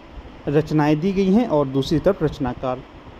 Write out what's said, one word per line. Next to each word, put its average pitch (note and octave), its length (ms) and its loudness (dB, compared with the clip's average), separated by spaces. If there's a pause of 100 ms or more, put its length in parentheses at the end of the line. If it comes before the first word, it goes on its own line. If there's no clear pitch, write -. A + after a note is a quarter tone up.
(480)
रचनाएं D3+ 520 2
दी F#3+ 120 0
गई F#3+ 200 0
हैं A#3 160 4
और D3 200 2
दूसरी C3+ 320 0
तरफ F#3 240 2
रचनाकार। C3 600 -4 (360)